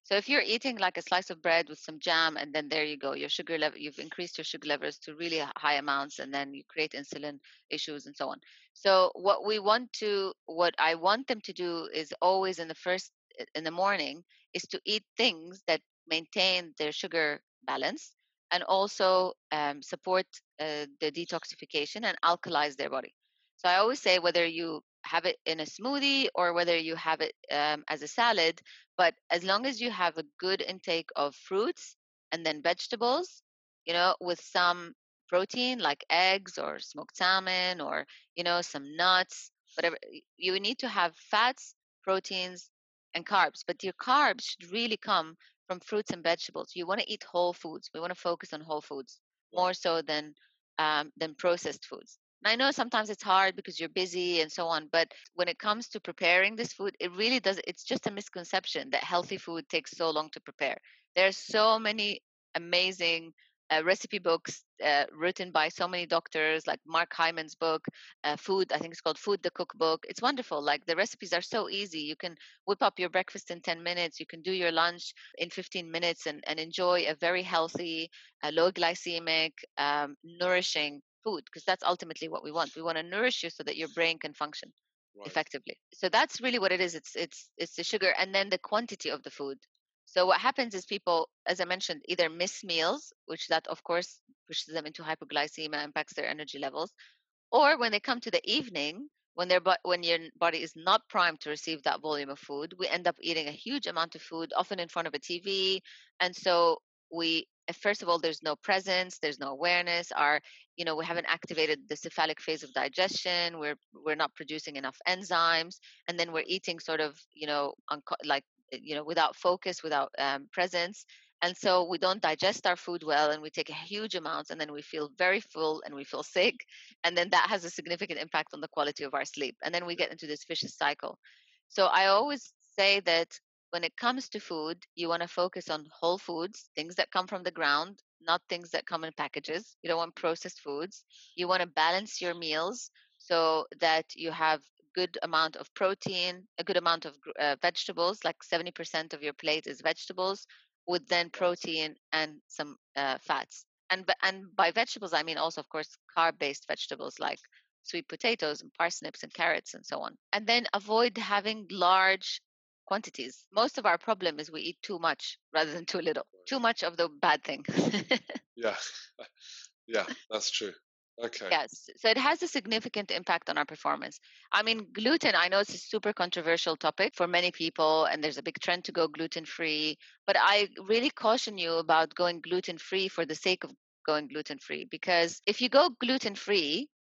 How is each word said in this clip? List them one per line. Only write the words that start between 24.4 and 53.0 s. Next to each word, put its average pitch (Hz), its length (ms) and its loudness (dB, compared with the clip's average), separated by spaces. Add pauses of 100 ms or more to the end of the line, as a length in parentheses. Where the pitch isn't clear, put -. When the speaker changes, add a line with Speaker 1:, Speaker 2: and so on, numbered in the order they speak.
Speaker 1:
you 165 380 -4 (200)
have 165 220 0
it - 200 0
in 160 160 -2
a 156 40 -4
smoothie 269 720 0
or 175 180 2
whether 170 240 4
you 160 180 -2
have 160 260 0
it, 156 120 -2 (180)
um, 147 360 0
as 151 160 -4
a 151 40 -8
salad, 170 540 2 (360)
but 170 180 6 (160)
as 170 120 0
long 196 220 0
as 247 160 -4
you 240 80 0
have 180 280 0
a 160 80 -6 (140)
good 185 220 0
intake 175 540 -2
of 143 200 0
fruits - 600 -4 (360)
and 165 140 -4
then 151 160 -2
vegetables, 240 800 0 (440)
you 165 80 -4
know, 175 260 4
with 175 200 -2
some 175 540 2 (340)
protein 240 520 0
like 151 320 0
eggs 185 480 4
or 147 200 -4
smoked - 380 -14
salmon 185 640 2
or, 151 240 -4 (300)
you 175 80 -6
know, 175 180 2
some 147 340 -8
nuts, 185 540 2 (260)
whatever, 165 220 0 (140)
y-, 143 100 -18 (160)
you 185 220 0
need 214 180 -4
to 262 100 -6
have 185 280 0
fats, - 580 0 (300)
proteins, 185 640 -4 (460)
and 170 100 -6
carbs. 185 400 2
But - 180 -4
your 190 100 -4
carbs 254 500 2
should - 280 -10
really 220 260 0
come 165 380 0 (320)
from 185 120 -6
fruits 214 320 -4
and 175 120 -8
vegetables. 165 520 -2
You 175 100 -6
wanna 196 220 -2
eat 208 160 -8
whole 175 300 2
foods. 170 400 -12
We 156 60 -10
wanna 175 160 -6
focus - 380 -4
on 151 80 -10
whole 156 200 -6
foods 135 380 -12 (340)
Speaker 2:
Right. 180 80 0
Speaker 1:
more 185 120 2
so 165 300 0
than, 151 320 -4 (420)
um, 151 400 2
than 160 180 -4
processed 175 500 0
foods. - 340 -16 (240)
And 208 80 2
I 226 40 4
know 269 160 2
sometimes 226 400 0